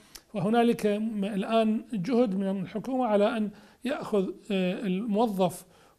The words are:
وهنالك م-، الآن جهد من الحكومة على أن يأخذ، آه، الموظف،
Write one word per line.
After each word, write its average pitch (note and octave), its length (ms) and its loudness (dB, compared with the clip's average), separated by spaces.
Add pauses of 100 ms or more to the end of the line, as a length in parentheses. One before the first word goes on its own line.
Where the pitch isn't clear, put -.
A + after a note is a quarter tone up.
(340)
وهنالك A#3 520 2
م-، G#3 400 0
الآن A3 560 2 (120)
جهد A3 420 2
من G3 260 -2
الحكومة B3 440 -4
على G#3+ 320 4
أن G#3+ 120 -2 (360)
يأخذ، A#3+ 440 -2 (220)
آه، F#3+ 300 0
الموظف، G3 840 0 (340)